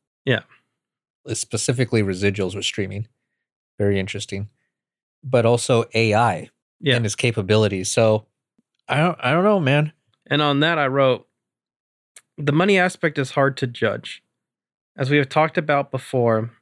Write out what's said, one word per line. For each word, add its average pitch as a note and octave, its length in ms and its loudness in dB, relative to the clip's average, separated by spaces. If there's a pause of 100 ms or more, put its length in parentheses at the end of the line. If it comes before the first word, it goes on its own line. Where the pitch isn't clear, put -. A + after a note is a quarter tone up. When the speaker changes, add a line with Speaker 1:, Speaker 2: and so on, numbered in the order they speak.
(260)
Speaker 1:
Yeah. A#2+ 160 0 (840)
Speaker 2:
It's B2 140 -6
specifically A#2+ 640 -2
residuals F#2+ 500 -2
with G2 120 -8
streaming. G2 420 -6 (720)
Very G2+ 200 2
interesting. G2 500 -8 (720)
But B2 220 2
also A#2 480 2
A A2+ 200 2
I G#2 360 0 (320)
Speaker 1:
Yeah. C3 160 2
Speaker 2:
and A#2 80 -2
its G2+ 100 -4
capabilities. G#2 720 0
So A2 360 2 (640)
I C3 100 -2
don't, E3 240 2
I B2 100 0
don't F3 140 2
know, G#3 160 2
man. D3 320 2 (340)
Speaker 1:
And C#3+ 140 0
on C#3+ 180 0
that, D#3+ 180 2
I C#3+ 100 0
wrote, C3 380 2 (1120)
"The C#3+ 140 -2
money F#3+ 260 4
aspect F3+ 400 0
is C3+ 140 -4
hard C#3 260 2
to C3 100 -2
judge. - 560 -6 (760)
As C3+ 120 -4
we D3 80 2
have C3+ 120 0
talked D#3 280 0
about D3 340 -2
before, A#2 600 0 (100)